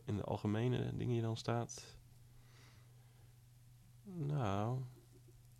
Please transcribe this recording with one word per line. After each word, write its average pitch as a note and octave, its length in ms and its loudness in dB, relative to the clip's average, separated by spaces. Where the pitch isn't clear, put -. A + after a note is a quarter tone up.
in G#2+ 100 2
de G2+ 80 0
algemene A2+ 720 2
dingen A#2+ 180 2
je A#2 60 4
dan A2+ 160 2
staat. - 600 -2
Nou, C3 760 2